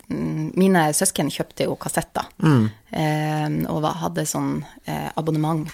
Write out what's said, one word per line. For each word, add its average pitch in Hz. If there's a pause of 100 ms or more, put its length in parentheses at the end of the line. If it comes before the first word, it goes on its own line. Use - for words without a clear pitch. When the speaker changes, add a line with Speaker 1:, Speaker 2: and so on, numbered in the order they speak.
Speaker 1:
mm, 156
mine 185 (100)
søsken 175
kjøpte -
jo -
kassetter, - (120)
Speaker 2:
Mm. 123 (220)
Speaker 1:
eh, 151
og 160
var, 156
hadde 170
sånn, 143 (220)
eh, 151
abonnement 156